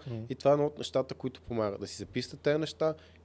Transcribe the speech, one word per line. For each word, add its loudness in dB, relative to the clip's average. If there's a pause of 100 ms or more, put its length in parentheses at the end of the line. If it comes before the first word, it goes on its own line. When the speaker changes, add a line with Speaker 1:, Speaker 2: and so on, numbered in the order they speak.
(100)
Speaker 1:
М. -4 (120)
Speaker 2:
И -4
това 4
е 10
едно 4
от -4
нещата, -2
които -8
помагат. 0
Да -8
си -8
записате -6
тези 2
неща 0 (300)